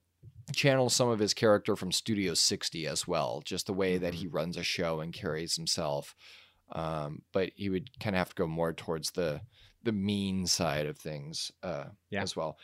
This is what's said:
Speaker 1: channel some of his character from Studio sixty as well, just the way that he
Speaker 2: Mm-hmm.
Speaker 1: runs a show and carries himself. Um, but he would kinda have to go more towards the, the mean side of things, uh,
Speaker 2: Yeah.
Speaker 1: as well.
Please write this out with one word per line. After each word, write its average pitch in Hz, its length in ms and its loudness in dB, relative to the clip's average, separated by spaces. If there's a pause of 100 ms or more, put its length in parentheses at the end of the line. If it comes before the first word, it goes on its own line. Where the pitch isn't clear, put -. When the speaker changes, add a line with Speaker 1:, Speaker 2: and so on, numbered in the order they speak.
(560)
Speaker 1:
channel 131 340 6
some 123 200 4
of 113 100 2
his 104 140 4
character 104 420 6
from 90 160 -4
Studio 98 420 2
sixty 82 540 0
as - 180 -2
well, 73 380 0
just - 240 -4
the 104 60 0
way 92 240 4
that 87 180 0
he 87 120 -6
Speaker 2:
Mm-hmm. 78 80 -6
Speaker 1:
runs 82 220 -2
a 87 60 -4
show 82 380 -2
and 85 120 -6
carries 82 440 -4
himself. 78 580 -2 (560)
Um, 80 520 -4 (100)
but 92 220 0
he 101 140 -4
would 92 300 -4
kinda 98 180 0
have 90 120 2
to - 60 -18
go 87 120 0
more 82 240 0
towards 80 400 -4
the, 78 300 -2 (420)
the 117 80 0
mean 98 560 0
side 76 380 2
of 76 120 -6
things, 76 540 -8 (120)
uh, 78 220 -6 (240)
Speaker 2:
Yeah. 98 140 -2
Speaker 1:
as 92 120 -6
well. 80 280 -6